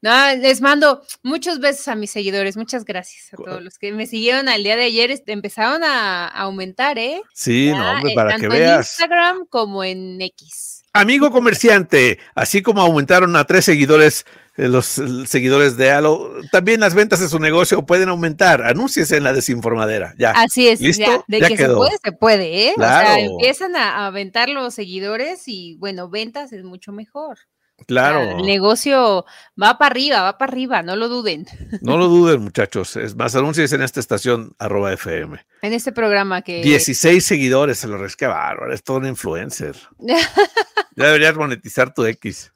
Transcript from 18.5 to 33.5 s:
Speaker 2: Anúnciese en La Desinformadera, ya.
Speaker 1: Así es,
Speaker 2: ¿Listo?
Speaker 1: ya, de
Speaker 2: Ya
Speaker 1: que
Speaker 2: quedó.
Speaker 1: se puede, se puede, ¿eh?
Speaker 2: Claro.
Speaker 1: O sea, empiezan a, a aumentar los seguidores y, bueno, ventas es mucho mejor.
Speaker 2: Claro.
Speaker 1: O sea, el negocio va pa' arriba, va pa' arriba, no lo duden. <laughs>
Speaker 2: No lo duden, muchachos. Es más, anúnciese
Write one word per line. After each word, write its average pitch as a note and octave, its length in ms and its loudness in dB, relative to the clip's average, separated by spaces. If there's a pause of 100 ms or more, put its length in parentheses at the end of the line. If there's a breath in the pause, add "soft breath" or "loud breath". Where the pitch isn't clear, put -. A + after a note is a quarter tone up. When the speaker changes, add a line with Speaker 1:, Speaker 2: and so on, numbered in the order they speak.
Speaker 2:
Anúnciese D#3 540 0
en C#3+ 60 0
La C3 100 0
Desinformadera, A2+ 880 -2
ya. A2+ 120 2
Speaker 1:
Así A#3 360 4
es, A3+ 140 2
Speaker 2:
¿Listo? E3+ 220 0
Speaker 1:
ya, G#3+ 240 2
de G#3+ 120 -2
Speaker 2:
Ya D#3 80 4
Speaker 1:
que A3 80 2
Speaker 2:
quedó. C#3+ 180 2
Speaker 1:
se A2+ 40 4 (120)
puede, G4+ 140 -4
se G#3 80 -4
puede, G3 560 0
¿eh? E4+ 80 0
Speaker 2:
Claro. C#3+ 340 4
Speaker 1:
O G#3 60 4
sea, G#3 100 2
empiezan C4 500 -2
a, A#3+ 140 0 (120)
a G3+ 60 -4
aumentar G3 420 -4
los C4 260 -6
seguidores G#3+ 720 -8
y, F3 300 -16
bueno, F3+ 320 -12
ventas A3+ 440 -10
es F#3+ 100 -18
mucho F#3 280 -20
mejor. A#3+ 480 -16 (480)
Speaker 2:
Claro. C3+ 340 0
Speaker 1:
O - 20 0
sea, G#2 140 -4
el F#3 80 -6
negocio G#3 800 0 (360 soft breath)
va A3+ 180 4
pa' D4 80 4
arriba, C4 340 0
va F#3+ 160 -2
pa' C4+ 80 -2
arriba, B3+ 380 -4
no F3+ 120 -6
lo A3+ 140 -4
duden. G#3 380 -6
<laughs> - 340 -14
Speaker 2:
No B2+ 160 0
lo F3+ 100 2
duden, E3+ 340 4
muchachos. G2+ 540 -6
Es A2 200 -8
más, A#2 200 -4
anúnciese D3 400 0